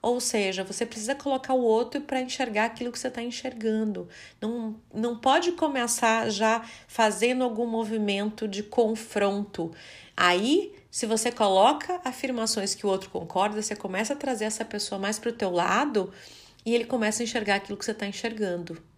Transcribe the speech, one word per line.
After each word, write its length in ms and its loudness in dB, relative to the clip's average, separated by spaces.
Ou 180 2
seja, 420 0
você 220 -4
precisa 300 -6
colocar 400 -2
o 80 4
outro 400 2
pra 180 -2
enxergar 460 0
aquilo 260 -6
que 60 -10
você 120 -4
tá 120 -8
enxergando. 880 -2
Não, 380 -4
não 240 -2
pode 360 4
começar 800 2
já 320 2
fazendo 560 2
algum 240 0
movimento 800 -2
de 160 -4
confronto. 1080 0
Aí, 600 4
se 160 -4
você 260 2
coloca 720 4
afirmações 680 -2
que 120 -6
o 40 4
outro 180 0
concorda, 540 -2
você 120 -4
começa 380 -4
a 40 -2
trazer 280 -4
essa 220 -4
pessoa 320 -6
mais 200 -2
pro 140 -2
teu 180 -2
lado 600 2
e 100 0
ele 100 2
começa 380 0
a 20 0
enxergar 300 0
aquilo 240 -4
que 80 -6
você 80 -2
tá 120 -6
enxergando. 760 -4